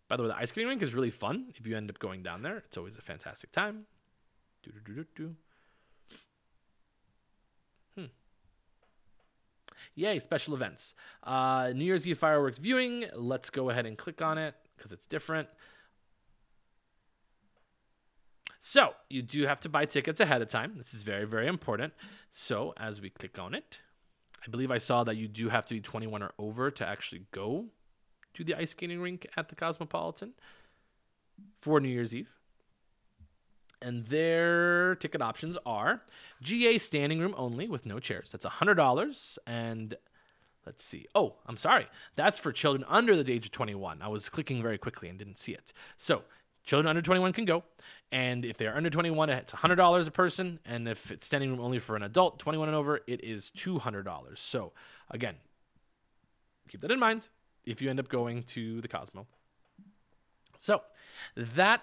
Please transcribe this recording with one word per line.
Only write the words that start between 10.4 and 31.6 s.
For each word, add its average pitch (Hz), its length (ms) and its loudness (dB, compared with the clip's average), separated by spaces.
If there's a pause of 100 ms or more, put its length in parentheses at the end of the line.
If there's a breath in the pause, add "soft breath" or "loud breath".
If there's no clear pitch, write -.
events. 113 400 -6 (280 loud breath)
Uh, 131 520 2
New 139 100 -2
Year's 175 220 2
Eve 170 120 0
fireworks 147 400 4
viewing. 240 460 0 (100)
Let's 123 360 -4
go 131 180 -2
ahead 120 160 0
and 110 140 -8
click - 240 -8
on 156 160 2
it 156 160 -4 (240)
'cause 101 140 -16
it's - 140 -16
different. 156 420 -2 (3000 soft breath)
So - 340 4 (160)
you 135 100 -2
do 143 240 0
have 139 160 2
to 170 80 -8
buy 151 160 2
tickets 151 360 0
ahead 147 200 6
of 110 80 -2
time. 127 300 -2
This - 160 -12
is 107 80 -10
very, 101 240 -2
very 113 220 0
important. 147 440 -4 (400 loud breath)
So 123 460 -4
as 107 200 -8
we 98 120 -12
click - 280 -14
on 92 160 -8
it, - 280 -12 (640)
I 117 40 -14
believe 127 200 -2
I 120 80 2
saw 120 260 4
that 110 120 0
you 110 100 -4
do 110 220 -4
have 117 180 2
to 120 80 -6
be 107 60 -4
twenty-one 107 420 -6
or 98 160 -6
over 113 320 -2
to 123 160 -6
actually 98 440 -8
go 120 360 -4 (680)
to 165 100 -10
the 160 100 -2
ice 165 180 -4
skating 175 280 -8
rink 180 260 -8 (100)
at 165 120 -4
the - 60 -18
Cosmopolitan 165 800 -4 (1300 soft breath)